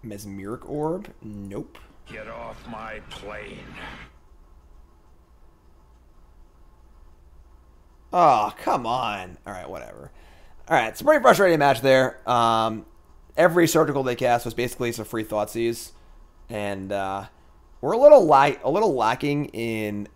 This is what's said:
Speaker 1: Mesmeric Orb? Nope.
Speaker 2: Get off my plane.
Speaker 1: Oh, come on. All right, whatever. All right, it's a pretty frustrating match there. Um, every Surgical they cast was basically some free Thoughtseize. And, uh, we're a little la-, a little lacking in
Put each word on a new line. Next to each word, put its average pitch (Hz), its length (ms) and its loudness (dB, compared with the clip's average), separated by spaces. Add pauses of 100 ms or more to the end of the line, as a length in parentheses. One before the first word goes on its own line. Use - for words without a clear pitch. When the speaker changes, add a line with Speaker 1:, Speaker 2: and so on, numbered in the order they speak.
Speaker 1:
Mesmeric 101 600 -14
Orb? 160 520 -8
Nope. 101 560 -14 (280)
Speaker 2:
Get 107 220 -16
off 117 400 -16
my 110 420 -14
plane. - 640 -16 (4000)
Speaker 1:
Oh, 131 440 4
come - 280 -4
on. 104 600 -6
All 98 80 -12
right, 90 160 -12
whatever. 60 420 -16 (580)
All 160 80 2
right, 113 100 0
it's - 140 -10
a - 20 -10
pretty 285 180 4
frustrating 185 380 6
match 139 220 4
there. 131 480 2
Um, 113 560 2 (500)
every 170 320 4
Surgical 151 360 0
they 123 120 -2
cast 120 300 0
was 113 80 -8
basically 120 400 -4
some 110 120 -10
free 110 180 -8
Thoughtseize. 113 680 -4 (580)
And, 101 420 -8
uh, 98 340 -6 (560)
we're 139 100 -4
a 226 60 -2
little 277 280 10
la-, 143 380 4
a 135 80 0
little 190 240 0
lacking 135 520 0
in 107 680 -6